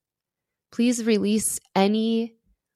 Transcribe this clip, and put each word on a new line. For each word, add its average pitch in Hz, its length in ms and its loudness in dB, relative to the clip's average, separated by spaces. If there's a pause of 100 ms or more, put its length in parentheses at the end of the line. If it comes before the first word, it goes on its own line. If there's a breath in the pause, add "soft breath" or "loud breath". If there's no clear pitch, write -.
(720)
please 240 320 0
release 208 560 0 (160)
any 220 600 0 (400)